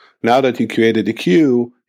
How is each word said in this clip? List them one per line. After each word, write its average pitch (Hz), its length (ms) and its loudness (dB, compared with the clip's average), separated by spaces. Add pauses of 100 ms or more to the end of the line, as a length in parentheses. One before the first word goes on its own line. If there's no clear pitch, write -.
(240)
Now 117 180 2
that 123 180 -2
you 113 80 -2
created 113 400 0
a 113 60 -4
queue, 131 600 0 (160)